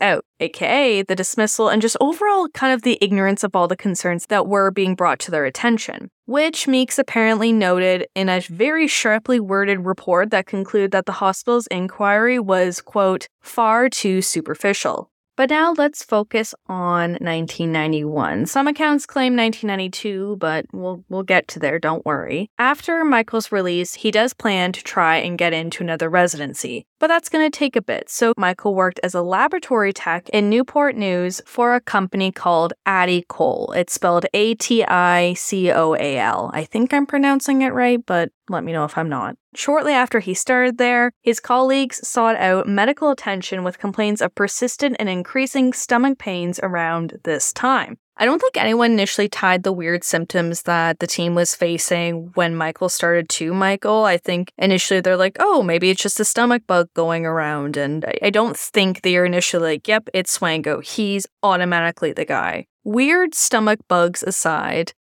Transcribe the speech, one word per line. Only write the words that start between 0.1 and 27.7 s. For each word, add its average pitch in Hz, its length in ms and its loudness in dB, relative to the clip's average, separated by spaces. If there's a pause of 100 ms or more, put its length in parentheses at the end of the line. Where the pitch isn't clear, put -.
A 165 120 -4
K 240 480 0
A 196 40 0
the 190 120 -2
dismissal 214 560 0
and 214 100 2
just 220 180 0
overall 359 500 2
kind 262 260 0
of 226 80 -2
the 240 180 2
ignorance 196 420 2
of 196 140 0
all 175 120 4
the - 60 -2
concerns 175 520 -4
that 202 200 0
were 196 240 2
being 190 240 0
brought 175 260 0
to - 100 -10
their 151 160 0
attention, - 640 -2 (160)
which 302 420 0
Meeks 254 300 2
apparently 226 540 2
noted 185 600 2
in 190 140 0
a 185 120 2
very 277 460 0
sharply 226 540 2
worded 196 460 0
report 185 440 0
that 190 140 2
concluded 196 460 0
that 190 160 0
the 196 60 -4
hospital's 214 560 0
inquiry 208 680 0
was, 185 440 0
quote, 190 460 0 (120)
"far 233 480 2
too 190 320 0
superficial." - 880 -4 (280)
But 269 140 2
now 320 260 2
let's 294 280 -2
focus 220 500 -2 (140)
on 175 520 -2
nineteen 165 520 -4
ninety-one. 151 760 -2
Some 277 220 0
accounts 294 360 0
claim 254 300 0
nineteen 226 320 0
ninety-two, 196 720 -6
but 160 340 -2
we'll, 185 360 -8
we'll 190 160 -6
get 185 240 2
to - 100 -12
there, 156 220 -2
don't 160 260 -2
worry. 151 500 -4
After 294 480 0
Michael's 226 460 0
release, 180 440 -2
he 214 180 -2
does 220 200 2
plan 185 380 0
to - 140 -8
try 165 320 2
and 175 200 -2
get 170 160 0
into 165 300 -4
another 165 260 -2
residency, 147 800 -2 (140)
but 311 80 2
that's 330 200 0
gonna 311 220 2
take 285 240 -2